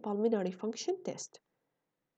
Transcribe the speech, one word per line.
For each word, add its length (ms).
pulmonary 460
function 400
test. 300